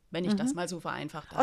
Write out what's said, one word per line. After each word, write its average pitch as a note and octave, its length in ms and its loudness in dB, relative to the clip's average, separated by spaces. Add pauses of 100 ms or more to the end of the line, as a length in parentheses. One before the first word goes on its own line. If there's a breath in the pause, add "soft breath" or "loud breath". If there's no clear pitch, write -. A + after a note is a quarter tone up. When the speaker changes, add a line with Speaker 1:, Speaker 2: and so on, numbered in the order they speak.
(100)
Speaker 1:
wenn E3+ 140 -2
ich G#3 100 6
das A3 160 4
Speaker 2:
Mhm. C#4+ 60 0
Speaker 1:
mal F3 120 0
so F3 120 -6
vereinfacht D3 500 -6
Speaker 2:
Also - 40 -12
es - 80 4